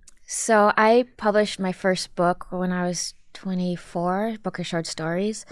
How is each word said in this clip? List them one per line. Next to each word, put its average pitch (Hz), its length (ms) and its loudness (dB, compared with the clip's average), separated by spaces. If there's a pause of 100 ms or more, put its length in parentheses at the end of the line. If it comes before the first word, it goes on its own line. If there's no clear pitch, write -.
(260)
So 208 500 2
I 226 300 6 (120)
published 208 420 2
my 185 120 -2
first - 420 -2
book 180 360 0
when 180 220 -2
I 180 140 0
was 175 260 -4 (220)
twenty-four, 180 1080 -2
book - 160 -6
of 175 80 -6
short 165 200 -2
stories. 180 640 -4